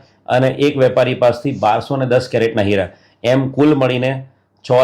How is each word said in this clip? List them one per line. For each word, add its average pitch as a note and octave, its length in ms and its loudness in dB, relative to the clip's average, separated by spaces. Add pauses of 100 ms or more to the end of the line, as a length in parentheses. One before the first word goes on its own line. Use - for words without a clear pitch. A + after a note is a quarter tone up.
(360)
અને B2+ 140 2 (180)
એક D3 160 -2
વેપારી C3 400 2
પાસેથી B2 300 0 (120)
બારસો A2+ 320 -2
ને C3 160 -2
દસ B2 160 0
કેરેટના A2+ 400 -2
હીરા, G2 180 -2 (360)
એમ C3 280 0
કુલ D3 240 2
મળીને B2+ 360 0 (540)
છ - 60 -4 (120)